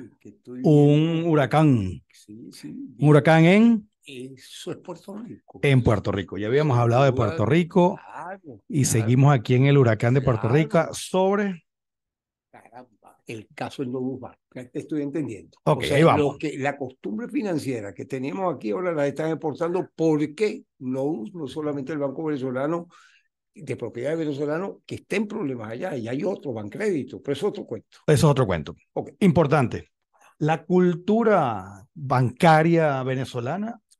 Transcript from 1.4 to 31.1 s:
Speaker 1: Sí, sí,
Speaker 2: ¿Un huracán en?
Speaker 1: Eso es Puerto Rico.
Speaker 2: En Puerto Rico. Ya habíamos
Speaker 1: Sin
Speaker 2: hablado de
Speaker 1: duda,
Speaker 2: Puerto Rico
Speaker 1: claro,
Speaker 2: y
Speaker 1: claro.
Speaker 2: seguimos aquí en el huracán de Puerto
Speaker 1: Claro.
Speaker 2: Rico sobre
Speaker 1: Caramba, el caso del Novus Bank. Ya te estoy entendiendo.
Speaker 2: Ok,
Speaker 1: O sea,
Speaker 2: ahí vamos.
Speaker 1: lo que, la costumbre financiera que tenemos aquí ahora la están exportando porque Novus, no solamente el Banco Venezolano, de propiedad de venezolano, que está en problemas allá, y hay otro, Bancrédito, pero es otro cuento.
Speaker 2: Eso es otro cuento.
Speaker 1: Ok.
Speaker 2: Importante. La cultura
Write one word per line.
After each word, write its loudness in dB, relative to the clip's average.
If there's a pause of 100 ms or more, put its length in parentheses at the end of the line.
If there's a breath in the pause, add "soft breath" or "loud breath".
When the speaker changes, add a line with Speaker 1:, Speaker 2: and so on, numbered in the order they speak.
Speaker 1:
Sí, -20
sí, -18 (300)
Speaker 2:
¿Un 4
huracán 6
en? 4 (140)
Speaker 1:
Eso -16
es -12
Puerto -16
Rico. -18
Speaker 2:
En 4
Puerto 0
Rico. -6
Ya -4
habíamos 2
Speaker 1:
Sin 2
Speaker 2:
hablado 4
de 4
Speaker 1:
duda, 0
Speaker 2:
Puerto 0
Rico 2
Speaker 1:
claro, -16
Speaker 2:
y 0
Speaker 1:
claro. 0
Speaker 2:
seguimos 4
aquí 2
en 4
el 6
huracán 4
de 2
Puerto 0
Speaker 1:
Claro. 2
Speaker 2:
Rico 0
sobre -2 (840)
Speaker 1:
Caramba, -20 (100)
el -16
caso -10
del -8
Novus -8
Bank. -18 (160)
Ya -16
te -10
estoy -6
entendiendo. -8
Speaker 2:
Ok, 0
Speaker 1:
O -4
sea, 0
Speaker 2:
ahí 6
vamos. 4
Speaker 1:
lo -12
que, -8
la -4
costumbre -10
financiera -6
que -14
tenemos -6
aquí -8
ahora -4
la -2
están -4
exportando -4
porque -2 (160)
Novus, -6
no -10
solamente -8
el -6
Banco -6
Venezolano, -4 (680 soft breath)
de -10
propiedad -8
de -4
venezolano, -6
que -14
está -10
en -2
problemas -8
allá, -8
y -8
hay -6
otro, -6
Bancrédito, -6
pero -4
es -10
otro -6
cuento. -14 (100)
Speaker 2:
Eso 4
es 2
otro 4
cuento. -4 (200)
Speaker 1:
Ok. -6
Speaker 2:
Importante. 2 (480 soft breath)
La -2
cultura 0